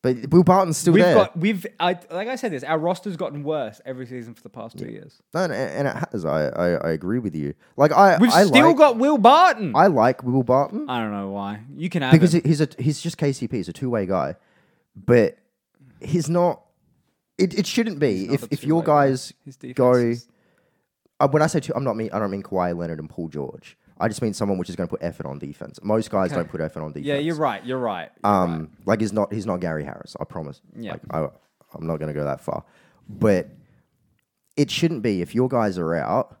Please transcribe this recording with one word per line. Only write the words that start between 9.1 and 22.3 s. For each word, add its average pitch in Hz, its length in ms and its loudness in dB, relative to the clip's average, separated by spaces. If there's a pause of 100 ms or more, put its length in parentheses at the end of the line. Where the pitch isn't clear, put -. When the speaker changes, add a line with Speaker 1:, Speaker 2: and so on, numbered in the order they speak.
Speaker 2:
Barton. 233 560 6
Speaker 1:
I 180 140 6
like 127 340 2
Will 127 220 0
Barton. 143 440 0
Speaker 2:
I 123 120 -4
don't 107 100 -6
know 98 200 -6
why. 101 300 -8 (140)
You 160 160 -8
can 165 120 -2
have 131 100 4
Speaker 1:
Because 165 220 6
Speaker 2:
him. 170 100 2
Speaker 1:
he's 151 160 2
a, 147 80 0 (100)
he's 139 220 -2
just - 180 -8
K 143 140 0
C 120 160 -8
P. 127 80 -6
He's 87 120 -6
a 87 40 -12
two-way 117 340 -4
guy. 87 300 -2 (580)
But 117 440 2 (640)
he's 156 300 -2
not, 175 320 0 (760)
it, 185 220 0
it 190 80 0
shouldn't 214 320 -2
be. 117 200 0
Speaker 2:
He's 95 100 -6
not 135 60 0
Speaker 1:
If, 139 100 -4
Speaker 2:
a 107 80 -18
Speaker 1:
if - 120 -6
your 160 180 0
Speaker 2:
two-way 160 40 -4
guy. 147 220 4
Speaker 1:
guys 131 240 -4 (120)
Speaker 2:
His 135 120 -20
defense 127 200 -14
Speaker 1:
go, 123 180 4
Speaker 2:
is 120 340 0 (920)
Speaker 1:
uh, 139 100 2
when 151 140 2
I 160 60 4
say 165 120 -2
two, - 140 -8
I'm 123 100 -4
not 110 120 -2
mean, 113 160 -6
I 98 80 -4
don't 101 100 -2